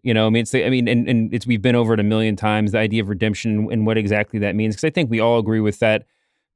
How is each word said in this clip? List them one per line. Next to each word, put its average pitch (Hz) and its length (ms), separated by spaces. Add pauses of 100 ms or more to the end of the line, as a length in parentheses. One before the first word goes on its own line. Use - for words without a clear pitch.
you 120 120
know, 110 120
I 110 40
mean, 117 120
it's 107 100
the, 123 120
I 113 60
mean, 127 180
and, 120 200
and 113 260
it's, 117 120
we've 117 140
been 123 140
over 117 200
it 107 60
a 101 40
million 110 320
times, 107 360
the 113 60
idea 110 240
of 98 60
redemption 107 640
and 110 140
what 113 120
exactly 104 420
that 101 140
means. 107 220
'Cause - 80
I 156 60
think 123 200
we 113 100
all 117 180
agree 110 220
with 107 200
that 110 260 (500)